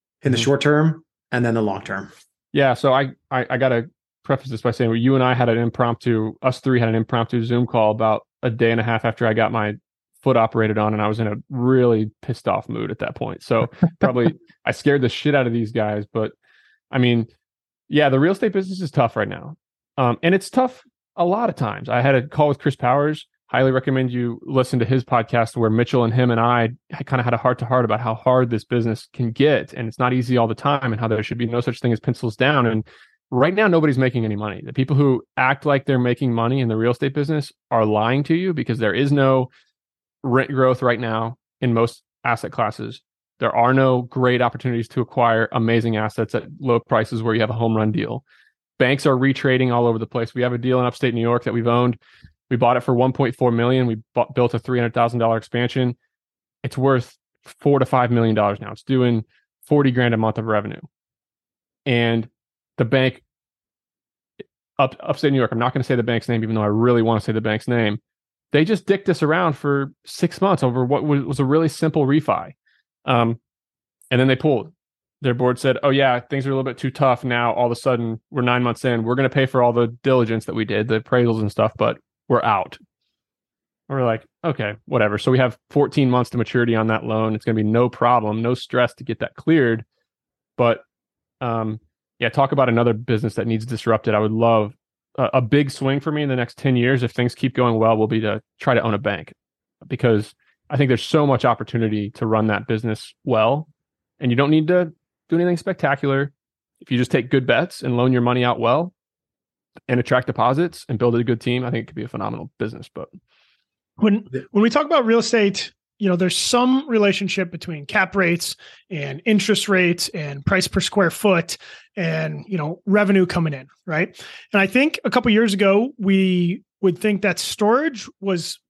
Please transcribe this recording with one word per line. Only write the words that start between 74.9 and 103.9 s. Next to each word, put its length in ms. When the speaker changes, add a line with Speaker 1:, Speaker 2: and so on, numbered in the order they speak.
Speaker 2:
Their 120
board 260
said, 240
"Oh 60
yeah, 300
things 260
are 60
a 20
little 100
bit 140
too 140
tough 320
now. 300
All 120
of 60
a 40
sudden, 540
we're 120
nine 220
months 220
in. 180
We're 120
gonna 140
pay 180
for 160
all 100
the 140
diligence 420
that 100
we 80
did, 240
the 140
appraisals 400
and 100
stuff, 260
but 200
we're 160
out." 340
And 100
we're 80
like, 200
"Okay, 320
whatever." 320
So 140
we 80
have 180
fourteen 400
months 220
to 60
maturity 380
on 120
that 180
loan. 280
It's 120
gonna 100
be 80
no 260
problem, 520
no 120
stress 420
to 100
get 140
that 160
cleared. 500
But, 240
um, 400
yeah, 100
talk 220
about 160
another 260
business 420
that 120
needs 180
disrupted. 480
I 60
would 120
love 440
a, 180
a 60
big 300
swing 300
for 100
me 100
in 80
the 60
next 220
ten 180
years, 260
if 100
things 220
keep 220
going 240
well, 160
will 120
be 120
to 220
try 140
to 80
own 120
a 60
bank, 340
because 480
I 60
think 140
there's 140
so 220
much 200
opportunity 680
to 160
run 200
that 200
business 560
well, 460